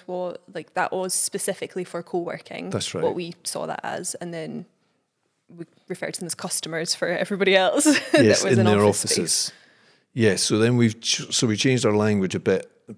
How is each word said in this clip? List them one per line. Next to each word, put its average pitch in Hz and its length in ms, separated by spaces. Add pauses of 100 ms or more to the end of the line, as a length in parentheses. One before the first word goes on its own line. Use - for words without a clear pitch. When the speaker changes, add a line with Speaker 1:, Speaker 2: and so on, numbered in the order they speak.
Speaker 1:
what, 180 340 (100)
like, 160 220
that - 180
was 185 220
specifically - 680
for 175 180
co-working. 175 720
Speaker 2:
That's - 240
right. 82 80
Speaker 1:
What 92 100
we 170 300
saw - 240
that - 160
as, - 320
and 175 180
then 160 320 (880)
we 170 100 (220)
referred 175 280
to - 60
them 185 60
as 160 60
customers 165 640
for 175 140
everybody 185 460
else 190 280
<laughs> 294 280
that 302 140
Speaker 2:
Yes, - 180
Speaker 1:
was - 100
Speaker 2:
in 113 60
Speaker 1:
in 110 60
Speaker 2:
their 104 180
Speaker 1:
office 101 180 (100)
space. - 80
Speaker 2:
offices. - 320 (600)
Yes, 107 280
so 110 160
then 117 200
we've 117 220
ch-, - 320
so - 140
we 107 120
changed 127 280
our 107 100
language 104 380
a 95 60
bit, 95 320 (260)